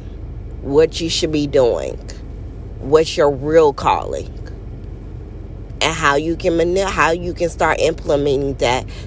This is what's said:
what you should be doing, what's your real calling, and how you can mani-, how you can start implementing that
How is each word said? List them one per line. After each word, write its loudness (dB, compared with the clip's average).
what 2
you -2
should -2
be 0
doing, 2
what's 4
your 6
real 4
calling, 0
and 2
how 2
you 0
can 2
mani-, 2
how 2
you -2
can -2
start 0
implementing 2
that 0